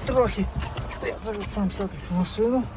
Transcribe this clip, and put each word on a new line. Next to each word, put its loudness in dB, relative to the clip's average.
трохи. 4
Я -2
зараз -4
сам 2
сяду -2
в 2
машину 4